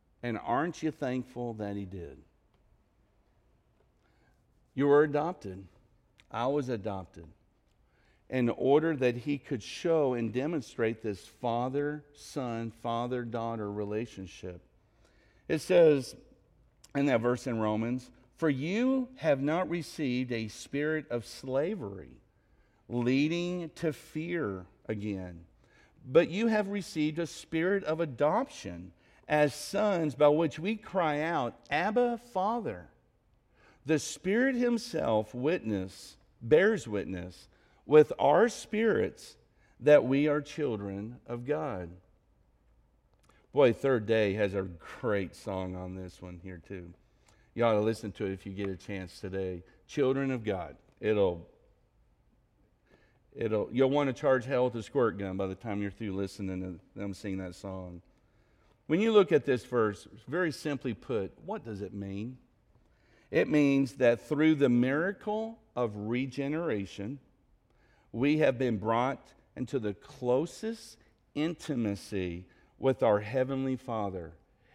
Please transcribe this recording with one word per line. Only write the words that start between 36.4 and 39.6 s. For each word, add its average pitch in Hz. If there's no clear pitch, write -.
bears 170
witness 95
with 151
our 156
spirits -